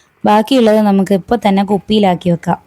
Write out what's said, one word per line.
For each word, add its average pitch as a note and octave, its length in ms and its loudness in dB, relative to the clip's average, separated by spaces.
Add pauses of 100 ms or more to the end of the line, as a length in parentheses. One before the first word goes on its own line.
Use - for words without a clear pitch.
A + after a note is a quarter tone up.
(240)
ബാക്കിയുള്ളത് G#3+ 580 2
നമുക്ക് G3 320 0
ഇപ്പോൾ G3 260 -2
തന്നെ G3 240 0
കുപ്പിയിലാക്കി G3 680 -2
വെക്കാം E3 360 -4